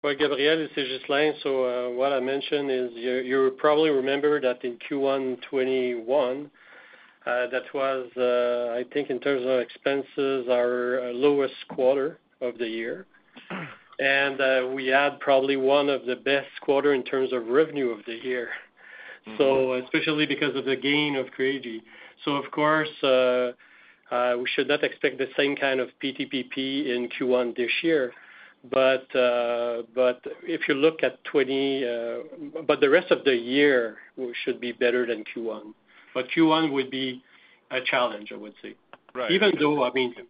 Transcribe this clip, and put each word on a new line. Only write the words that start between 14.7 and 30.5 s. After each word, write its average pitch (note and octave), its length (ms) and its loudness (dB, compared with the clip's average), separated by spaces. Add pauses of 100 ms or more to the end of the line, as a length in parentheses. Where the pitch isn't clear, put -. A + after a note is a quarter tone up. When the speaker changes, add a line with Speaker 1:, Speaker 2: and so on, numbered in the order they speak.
Speaker 1:
we C3 140 -4
had C#3+ 320 2
probably C3+ 360 4
one C#3 320 4
of C3 160 -2
the B2 120 -2
best C3+ 340 -2 (120)
quarter C#3 320 2
in C3 100 -2
terms C3 280 -2
of A#2 140 -4
revenue C#3+ 440 2
of G#2 140 -8
the E3+ 100 -10
year. B2+ 340 -6 (800)
Mm-hmm. A2 100 -14
So, C3+ 360 2
especially D3+ 520 -2
because C#3 300 -2
of B2 80 -4
the C3+ 100 0
gain C#3+ 400 0
of C3 160 -2
Credigy. B2 500 -4 (440)
So, D3 80 0
of C#3 180 -4
course, D#3 400 2 (140)
uh, B2+ 480 4 (580)
uh, B2 260 0
we B2 160 -4
should C#3 140 0
not D3 160 0
expect - 360 -2
the C3+ 180 -2
same C#3+ 180 2
kind C3+ 240 0
of B2 120 -2 (100)
P C3+ 120 -4
T C3+ 140 -6
P B2+ 160 -4
P C3+ 500 -4
in B2 160 -2
Q B2+ 200 -4
one B2 280 2
this A#2+ 140 -2 (140)
year. C#3+ 280 2 (580)
But, C3 440 2
uh, A#2+ 680 0 (100)
but B2+ 280 2 (240)
if E3 240 -4